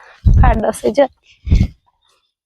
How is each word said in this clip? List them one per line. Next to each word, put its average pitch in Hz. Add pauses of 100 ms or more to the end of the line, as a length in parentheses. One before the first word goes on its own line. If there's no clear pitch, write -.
(420)
ખાડો 220
છે, 240
જો. 277 (1400)